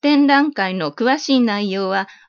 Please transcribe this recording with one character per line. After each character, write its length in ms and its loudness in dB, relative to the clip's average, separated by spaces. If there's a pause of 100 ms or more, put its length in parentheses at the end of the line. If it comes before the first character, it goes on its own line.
展 260 4
覧 260 2
会 220 -4
の 160 -4
詳 280 -2
し 180 -2
い 40 4
内 300 0
容 200 -4
は、 180 -4 (200)